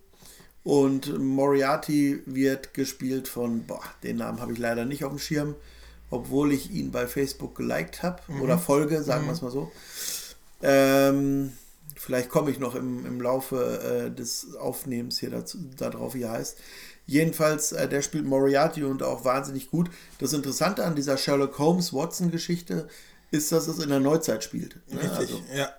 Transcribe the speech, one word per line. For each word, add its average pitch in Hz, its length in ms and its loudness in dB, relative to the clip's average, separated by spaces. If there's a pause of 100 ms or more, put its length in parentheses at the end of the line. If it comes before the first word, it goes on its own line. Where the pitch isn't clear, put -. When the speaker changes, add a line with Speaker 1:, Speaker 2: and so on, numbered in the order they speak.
(640)
Speaker 1:
Und 143 520 4
Moriarty 139 1080 2
wird 135 480 0
gespielt 131 560 -2
von, 117 360 -2
boah, 92 160 -8 (220)
den 120 140 -4
Namen 113 240 -4
habe 117 100 -4
ich 117 80 -4
leider 117 240 0
nicht 139 220 -4
auf 135 60 -4
dem 143 80 -8
Schirm, 147 360 -2 (560)
obwohl 131 400 2
ich 135 200 0
ihn 131 200 -4
bei 123 160 -2
Facebook 135 480 -4
geliked 127 480 -4
hab 180 240 -6
Speaker 2:
Mhm. 139 140 -6
Speaker 1:
oder 165 160 4
folge, 151 440 4
sagen 143 220 0
Speaker 2:
Mhm. 151 60 -2
Speaker 1:
wir's - 120 -4
mal 123 100 -6
so. 143 200 -4 (880)
Ähm, 139 920 6 (440)
vielleicht 127 340 -2
komme 151 220 2
ich 127 80 -4
noch 127 160 -4
im, 127 300 -6
im 123 160 -6
Laufe, 123 880 -2
äh, 120 40 -12
des 120 400 -8
Aufnehmens 123 640 -4
hier 120 120 -6
dazu, 120 260 -8 (200)
da 123 120 -4
drauf, 120 260 -6
wie 123 80 -4
er 113 80 -4
heißt. 131 260 -6 (500)
Jedenfalls, 156 640 2
äh, 139 160 0
der 139 140 0
spielt 151 240 -2
Moriarty 139 580 4
und 135 200 -2
auch 127 220 -2
wahnsinnig 135 440 -2
gut. 175 200 2 (300)
Das 139 140 -2
Interessante 151 500 0
an 170 120 0
dieser 139 220 0
Sherlock 139 420 2
Holmes-Watson-Geschichte 170 1300 0 (440)
ist, 151 200 0
dass 160 160 2
es 160 120 -4
in 151 100 -2
der 139 100 4
Neuzeit 139 440 2
spielt. - 320 -8 (160)
Ne? - 100 -6
Speaker 2:
Richtig, - 160 0
Speaker 1:
Also 123 240 -4 (140)
Speaker 2:
ja, 139 240 -2